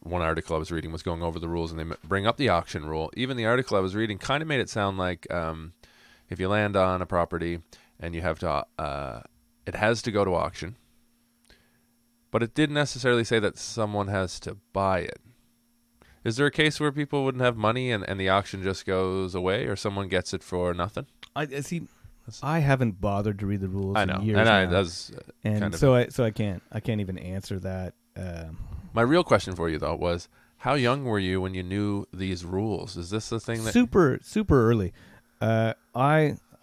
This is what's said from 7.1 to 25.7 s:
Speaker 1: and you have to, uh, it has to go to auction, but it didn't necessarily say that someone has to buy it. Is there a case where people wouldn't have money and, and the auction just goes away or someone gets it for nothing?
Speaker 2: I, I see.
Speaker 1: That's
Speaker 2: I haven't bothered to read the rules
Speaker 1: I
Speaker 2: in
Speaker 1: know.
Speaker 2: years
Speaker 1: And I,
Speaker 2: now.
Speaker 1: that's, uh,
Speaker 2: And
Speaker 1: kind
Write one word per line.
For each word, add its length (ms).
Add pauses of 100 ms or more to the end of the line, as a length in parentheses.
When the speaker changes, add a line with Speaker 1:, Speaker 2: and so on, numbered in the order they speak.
Speaker 1:
and 160
you 60
have 180
to, 260 (140)
uh, 420 (440)
it 100
has 280
to 80
go 140
to 100
auction, 400 (1600)
but 120
it 100
didn't 220
necessarily 480
say 160
that 180
someone 500
has 340
to 160 (160)
buy 260
it. 200 (1040)
Is 140
there 100
a 40
case 280
where 120
people 320
wouldn't 200
have 120
money 360
and, 180
and 100
the 100
auction 340
just 220
goes 500
away 300
or 100
someone 320
gets 260
it 100
for 300
nothing? 320 (300)
Speaker 2:
I, 80
I 180
see. 220 (420)
Speaker 1:
That's 180
Speaker 2:
I 160
haven't 400
bothered 400
to 60
read 160
the 80
rules 260
Speaker 1:
I 80
Speaker 2:
in 60
Speaker 1:
know. 120
Speaker 2:
years 180
Speaker 1:
And 100
I, 160
Speaker 2:
now. 60
Speaker 1:
that's, 400
uh, 80 (240)
Speaker 2:
And 180
Speaker 1:
kind 140